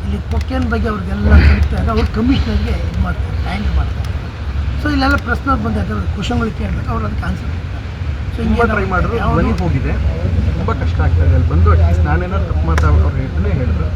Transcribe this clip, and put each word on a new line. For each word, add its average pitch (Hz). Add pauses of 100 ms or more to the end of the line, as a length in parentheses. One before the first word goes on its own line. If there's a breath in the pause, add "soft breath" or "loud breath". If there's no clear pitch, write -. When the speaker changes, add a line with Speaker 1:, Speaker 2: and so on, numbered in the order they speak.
Speaker 1:
ಇಲ್ಲಿ 196
ಕೊಕ್ಕೇನ್ 254
ಬಗ್ಗೆ 226
ಅವ್ರಿಗೆಲ್ಲ 208
ಕಲಿತಾ 208
ಇದ್ದಾರೆ, 202
ಅವ್ರು 220
ಕಮಿಷನರ್ಗೆ 220
ಇದು 175
ಮಾಡ್ತಾರೆ, -
ಹ್ಯಾಂಡಲ್ 185
ಮಾಡ್ತಾರೆ. - (680)
So 294
ಇಲ್ಲೆಲ್ಲ 277
ಪ್ರಶ್ನೆ 262
ಬಂದು 220
ಯಾಕಂದ್ರೆ 202
ಕ್ವಶನ್ಗಳು 226
ಕೇಳಿದಾಗ 196
ಅವ್ರು 208
ಅದಕ್ಕೆ 202
ಆನ್ಸರ್ 185
ಕೊಡ್ತಾರೆ. - (460)
So -
Speaker 2:
ತುಂಬ 220
Speaker 1:
ಹಿಂಗೆ 226
Speaker 2:
ಟ್ರೈ 196
ಮಾಡಿದ್ರು, 180
Speaker 1:
ಯಾವ್ದು 214
Speaker 2:
ಧ್ವನಿ 175
ಹೋಗಿದೆ, 143 (680)
ತುಂಬ 180
ಕಷ್ಟ -
ಆಗ್ತಾ -
ಇದೆ. -
ಅಲ್ಲಿ 127
ಬಂದು 180
ಅಟ್ಲೀಸ್ಟ್ -
ನಾನೇನಾದ್ರು 170
ತಪ್ಪು -
ಮಾತು 160
ಅವ್ರು 151
ಹೇಳ್ತಾನೆ -
ಹೇಳಿದ್ರು -